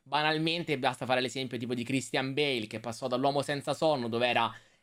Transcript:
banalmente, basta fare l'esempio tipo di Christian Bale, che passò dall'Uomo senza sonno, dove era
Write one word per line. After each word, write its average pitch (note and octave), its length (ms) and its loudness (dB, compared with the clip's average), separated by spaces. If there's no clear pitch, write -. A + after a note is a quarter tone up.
banalmente, D#3 720 0
basta B2+ 280 0
fare B2+ 160 2
l'esempio B2+ 360 -4
tipo A#2+ 160 -4
di A#2+ 120 -2
Christian C3+ 480 0
Bale, C3 340 0
che A2 140 -8
passò A#2+ 260 -6
dall'Uomo C3+ 340 2
senza C#3 320 -2
sonno, C3+ 360 0
dove A#2 180 2
era A#2 260 2